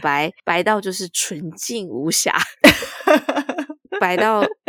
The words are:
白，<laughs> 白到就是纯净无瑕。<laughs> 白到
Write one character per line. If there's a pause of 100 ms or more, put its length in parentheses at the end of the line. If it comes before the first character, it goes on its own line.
白，
<laughs>
白
到
就
是
纯
净
无
瑕。 (260)
<laughs>
白
到 (240)